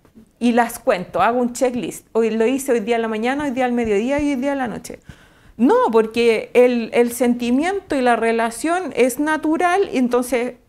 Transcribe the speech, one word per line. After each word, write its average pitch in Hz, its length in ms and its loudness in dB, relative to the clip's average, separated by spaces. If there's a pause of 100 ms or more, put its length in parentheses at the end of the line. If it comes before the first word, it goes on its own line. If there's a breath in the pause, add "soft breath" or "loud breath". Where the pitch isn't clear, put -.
(380)
Y 240 140 2
las 233 260 0
cuento, 180 420 -2
hago 233 200 2
un 240 120 -2
checklist. 247 600 -4
"Hoy 226 180 2
lo 220 160 0
hice 262 260 -2
hoy 233 80 0
día 233 160 -2
en 226 60 -2
la 226 60 -4
mañana, 240 360 -2
hoy 285 60 -2
día 254 160 -2
al 247 60 -2
mediodía 240 460 0
y 294 120 0
hoy 277 60 -2
día 277 160 -2
en 277 60 -4
la 254 100 -4
noche". - 300 -12 (600 loud breath)
No, 403 320 4
porque 226 600 2
el, 247 400 4
el 240 200 2
sentimiento 254 840 -2
y 262 60 0
la 240 120 4
relación 226 800 -2
es 254 240 2
natural, 320 720 0
entonces, 247 640 -2 (120)